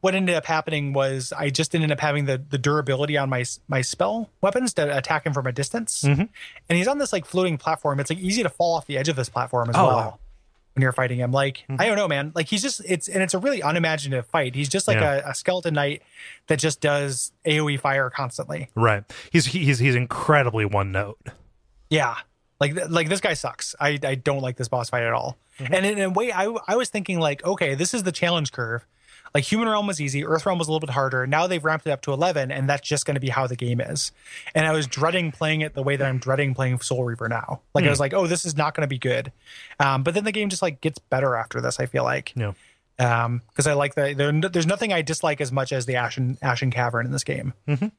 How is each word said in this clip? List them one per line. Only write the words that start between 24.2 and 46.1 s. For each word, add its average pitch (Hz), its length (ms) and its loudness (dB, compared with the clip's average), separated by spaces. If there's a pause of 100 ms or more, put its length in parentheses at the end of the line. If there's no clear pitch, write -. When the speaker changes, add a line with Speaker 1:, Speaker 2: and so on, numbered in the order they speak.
Speaker 1:
like 127 160 -6
this 123 100 -6
boss 120 220 -2
fight 120 140 0
at 117 100 0
all. 120 240 -4 (220)
Speaker 2:
Mm-hmm. 131 140 -2
Speaker 1:
And 190 120 2
in 208 140 0
a 190 100 2
way, 220 200 0
I, 190 140 0 (240)
I 208 80 2
was 247 140 0
thinking, 185 300 -4
like, 143 260 0
okay, 175 280 0
this 165 200 -2
is 226 80 -2
the 180 100 -2
challenge 170 400 0
curve. 117 320 -4 (480)
Like, 143 180 2
Human 220 180 2
Realm 208 200 0
was 165 120 -4
easy, 143 240 -2
Earth 160 220 0
Realm 180 140 2
was 156 80 -2
a - 20 -4
little 156 160 0
bit 135 80 -10
harder. 131 320 0
Now 156 220 2
they've 170 160 -2
ramped 156 240 0
it - 20 0
up 135 120 -2
to 143 100 -2
eleven, 143 400 0
and 135 180 -2
that's 143 180 0
just 147 160 0
gonna 139 140 -2
be 131 120 -2
how 131 180 0
the 123 80 -4
game 120 240 -2
is. - 320 -4 (420)
And 156 100 4
I 160 60 2
was 156 160 0
dreading 160 460 0
playing 156 280 0
it 151 140 -4
the 139 80 -4
way 139 140 0
that 135 100 0
I'm 131 120 0
dreading 131 360 0
playing 127 240 0
Soul 127 240 -2
Reaver 117 260 -4
now. 117 320 -4 (140)
Like, 165 80 4
I 156 60 6
Speaker 2:
Hmm. - 20 6
Speaker 1:
was 143 80 2
like, 139 160 0
"Oh, 185 140 2
this 170 160 0
is 156 120 -4
not 151 200 0
gonna 151 100 0
be 135 120 -4
good." 123 340 -2 (480)
Um, 135 240 4
but 170 100 0
then 202 80 2
the 214 80 0
game 208 200 -2
just, 185 120 -4
like, 156 180 -2
gets 160 200 -2
better 131 340 0
after 113 260 -4
this, 123 200 -4
I 127 60 -2
feel 127 180 0
like. 131 320 -4
Speaker 2:
Yeah. 104 160 -2 (480)
Speaker 1:
Um, 120 420 2 (140)
'cause 143 100 2
I 151 60 2
like 143 240 0
the, 143 200 0
there, 143 140 2
there's 165 380 2
nothing 202 240 0
I 170 100 0
dislike 151 380 -2
as 135 100 -2
much 131 220 -2
as 127 140 -2
the 127 100 -2
Ashen, 123 440 -2